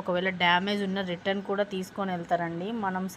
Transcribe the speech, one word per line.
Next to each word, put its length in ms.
ఒకవేళ 280
డ్యామేజ్ 440
ఉన్న 120
రిటర్న్ 380
కూడా 140
తీసుకొని 400
వెళ్తారండి. 540
మనం 320